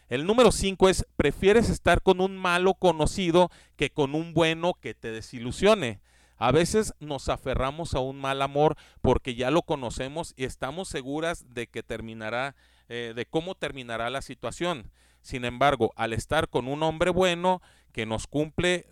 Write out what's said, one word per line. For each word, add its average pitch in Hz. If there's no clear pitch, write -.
El 139
número 220
cinco 190
es, -
prefieres 190
estar 175
con 180
un 190
malo 185
conocido 170
que 139
con 139
un 165
bueno 165
que 117
te 117
desilusione. 120
A 117
veces 175
nos 147
aferramos 147
a 143
un 135
mal 135
amor 143
porque 123
ya 123
lo 165
conocemos 139
y 131
estamos 139
seguras 147
de 117
que 113
terminará, 113
eh, 117
de 120
cómo 170
terminará 120
la 135
situación. 127
Sin 123
embargo, 123
al 113
estar 147
con 123
un 143
hombre 160
bueno 180
que 113
nos 110
cumple, 170